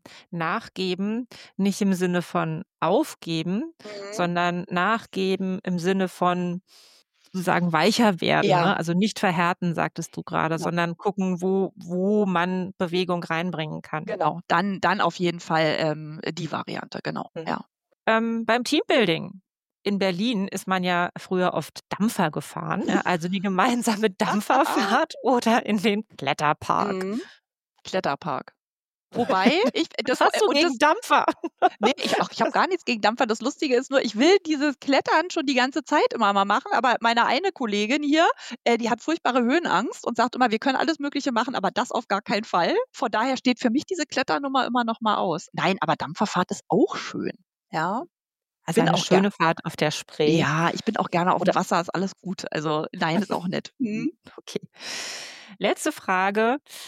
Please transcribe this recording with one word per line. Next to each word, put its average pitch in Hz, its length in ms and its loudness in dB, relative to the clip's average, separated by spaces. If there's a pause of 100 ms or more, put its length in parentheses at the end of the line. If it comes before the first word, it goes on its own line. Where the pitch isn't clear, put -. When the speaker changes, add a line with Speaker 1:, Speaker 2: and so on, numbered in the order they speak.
(300)
Speaker 1:
Nachgeben, 190 960 -4 (300)
nicht 196 240 0
im 196 120 4
Sinne 180 280 2
von 165 420 -4 (160)
aufgeben, 185 920 0 (100)
Speaker 2:
Mhm. 202 320 -12
Speaker 1:
sondern 175 540 0
nachgeben 190 920 -2
im 180 160 -2
Sinne 190 300 0
von 180 520 -2 (720)
sozusagen 175 380 0
weicher 190 480 4
werden, - 300 4
Speaker 2:
Ja. 180 100 6
Speaker 1:
ne? 180 160 4
Also 170 180 -2
nicht 202 260 0
verhärten, 175 540 0
sagtest 160 440 -4
du 165 60 -10
gerade, 160 340 -2
Speaker 2:
Genau. 165 80 -6
Speaker 1:
sondern 170 320 -2
gucken, 185 440 -2
wo, 190 340 0
wo 190 500 0
man 185 520 -2
Bewegung 175 460 -2
reinbringen 160 580 -4
kann. 156 240 -8
Speaker 2:
Genau, 165 420 -2
dann, 185 340 0
dann 180 180 2
auf 165 180 0
jeden 175 220 -2
Fall, 160 400 0
ähm, 156 400 -4 (140)
die 160 180 -8
Variante, - 520 -8
genau, - 320 -8
Speaker 1:
Hm. 165 120 -10
Speaker 2:
ja. - 180 -6 (420)
Speaker 1:
Ähm, 226 380 0
beim 240 180 0
Teambuilding 202 800 0 (420)
in 202 160 -2
Berlin 196 480 0
ist - 200 -8
man 185 160 0
ja 175 340 0
früher 185 360 0
oft - 260 -6 (100)
Dampfer 185 420 0
gefahren, 160 560 -6
ja, 196 180 2
also 175 240 0
die 190 100 -2
gemeinsame 208 720 0
Speaker 2:
<laughs> 190 80 -6
Speaker 1:
Dampferfahrt 226 960 2 (100)
oder 240 420 2
in 208 160 0
den 214 260 0 (100)
Kletterpark. 165 880 0
Speaker 2:
Mhm. 226 140 -6 (640)
Kletterpark. 151 720 -4 (600)
Wobei, 202 380 2 (120)
Speaker 1:
<laughs> 262 100 2
Speaker 2:
ich, - 140 -2 (180)
das 247 140 0
Speaker 1:
Was - 140 4
hast - 80 2
du 415 60 4
Speaker 2:
und - 60 2
Speaker 1:
gegen 285 100 4
Speaker 2:
das 277 140 2
Speaker 1:
Dampfer? 302 500 4
<laughs> - 340 -4 (180)
Speaker 2:
Nee, 220 140 4 (100)
ich, - 180 0
ach, - 100 -2
ich - 100 -4
hab 269 100 2
gar 240 160 2
nichts 370 180 -2
gegen 233 160 -2
Dampfer. 240 240 2
Das 220 160 -2
Lustige 262 340 0
ist 262 140 0
nur, 269 140 2
ich 220 120 -4
will 330 300 6
dieses 302 340 0
Klettern 320 520 2
schon 294 160 -2
die 277 80 0
ganze 262 280 0
Zeit 349 300 2
immer 208 180 2
mal 196 140 4
machen, 226 280 0
aber 233 280 2
meine 233 240 4
eine 349 260 0
Kollegin 220 520 0
hier, 311 240 4 (380)
äh, 233 120 4
die 226 140 -2
hat 233 100 -2
furchtbare 269 400 0
Höhenangst 269 640 0
und 233 100 -2
sagt 240 200 0
immer, 247 160 2
wir 220 80 -2
können 262 180 0
alles 302 220 0
Mögliche 285 320 -4
machen, 240 240 -2
aber 190 160 -2
das 240 200 -4
auf - 160 -4
gar 202 140 -2
keinen 214 220 -2
Fall. 190 320 0 (160)
Von 240 180 -4
daher 247 260 0
steht 247 240 0
für 233 120 2
mich 285 140 0
diese 339 200 -6
Kletternummer 277 640 -2
immer 240 160 0
noch 226 180 -4
mal 214 160 2
aus. 185 360 -2
Nein, 175 280 0
aber 156 140 2
Dampferfahrt 180 560 -4
ist - 160 -8
auch 254 280 2
schön, - 360 -8 (400)
ja. 190 320 -2 (600)
Speaker 1:
Also 165 180 0
Speaker 2:
Bin 165 60 2
Speaker 1:
eine 165 60 2
Speaker 2:
auch 180 140 0
ger- - 0 -
Speaker 1:
schöne 190 240 4
Fahrt 165 340 0
auf 165 100 -8
der 156 160 0
Spree. - 460 2
Speaker 2:
Ja, 156 360 2
ich - 100 -8
bin 220 140 -2
auch - 120 -2
gerne 175 240 2
auf - 80 0
dem 180 80 4
Speaker 1:
Oder - 60 2
Speaker 2:
Wasser, 175 260 2
ist 170 80 -6
alles 185 320 -4
gut. - 300 -8
Also 156 420 -2
nein, 175 280 0
ist - 100 -4
auch 175 160 -4
nett. - 280 -6
Speaker 1:
<laughs> - 40 -20
Speaker 2:
Mhm. 226 320 -2 (260)
Speaker 1:
Okay. - 240 -10 (960)
Letzte 294 340 -2
Frage 208 640 0 (300)